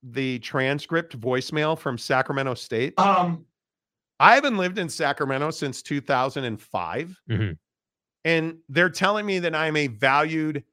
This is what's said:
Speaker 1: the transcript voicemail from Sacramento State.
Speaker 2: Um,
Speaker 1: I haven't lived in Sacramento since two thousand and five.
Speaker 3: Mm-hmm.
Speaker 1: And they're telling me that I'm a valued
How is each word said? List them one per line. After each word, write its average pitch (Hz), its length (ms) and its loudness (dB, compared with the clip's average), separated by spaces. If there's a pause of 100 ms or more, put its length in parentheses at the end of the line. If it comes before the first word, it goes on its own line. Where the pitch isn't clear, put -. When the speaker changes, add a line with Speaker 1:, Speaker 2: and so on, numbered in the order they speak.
Speaker 1:
the 127 380 -4
transcript 143 800 -2
voicemail 143 580 -2
from 127 220 -6
Sacramento 135 560 -2
State. 123 440 -4
Speaker 2:
Um, 185 460 2 (720)
Speaker 1:
I 180 140 10
haven't 269 240 4
lived 185 220 -2
in 175 100 -4
Sacramento 143 640 -2
since 139 320 -6
two 143 180 -4
thousand 131 440 0
and 110 140 -4
five. 104 560 -6 (140)
Speaker 3:
Mm-hmm. 101 220 0 (760)
Speaker 1:
And 160 320 0 (120)
they're 170 200 4
telling 208 380 0
me 196 100 0
that 170 160 -2
I'm 156 240 0
a 147 80 2
valued 147 880 0